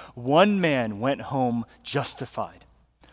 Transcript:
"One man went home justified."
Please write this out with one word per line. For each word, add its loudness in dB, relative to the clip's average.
"One 4
man 0
went -2
home -2
justified." -6